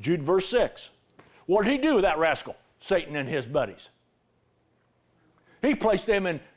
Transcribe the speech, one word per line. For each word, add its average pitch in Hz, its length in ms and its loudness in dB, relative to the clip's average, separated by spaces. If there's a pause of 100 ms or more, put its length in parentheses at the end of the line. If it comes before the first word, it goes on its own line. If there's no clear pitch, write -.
Jude 156 200 -2
verse 185 240 0
six. - 440 -2 (560)
What 202 180 2
did 220 80 2
he 285 60 2
do 294 180 2
with 190 80 2
that 160 160 2
rascal, 156 380 0 (240)
Satan 160 340 -2
and 139 120 -4
his 135 180 -4
buddies? 117 420 -4 (1700)
He 269 140 2
placed 208 320 2
them 202 180 2
in 165 160 -2 (160)